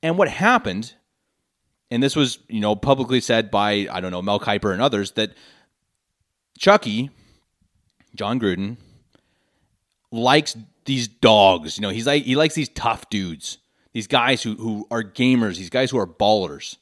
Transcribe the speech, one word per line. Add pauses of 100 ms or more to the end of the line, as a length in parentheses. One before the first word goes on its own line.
And
what
happened, (920)
and
this
was, (100)
you
know,
publicly
said
by,
I
don't
know,
Mel
Kiper
and
others,
that (1200)
Chucky, (1040)
John
Gruden, (1300)
likes (300)
these
dogs.
You
know,
he's
like,
he
likes
these
tough
dudes, (340)
these
guys
who,
who
are
gamers,
these
guys
who
are
ballers.